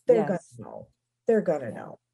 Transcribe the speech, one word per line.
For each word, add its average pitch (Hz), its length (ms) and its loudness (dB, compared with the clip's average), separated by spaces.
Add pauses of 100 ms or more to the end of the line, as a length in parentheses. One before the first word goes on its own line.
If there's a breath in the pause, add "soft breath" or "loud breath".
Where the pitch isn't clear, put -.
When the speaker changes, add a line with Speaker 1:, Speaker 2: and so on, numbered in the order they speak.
Speaker 1:
they're 240 120 6
Speaker 2:
Yes. 190 380 -2
Speaker 1:
gonna 113 140 -18
know. - 180 -18 (380)
They're 226 160 2
gonna 147 280 -2
Speaker 2:
Yeah. 95 80 -12
Speaker 1:
know. - 220 -16 (140)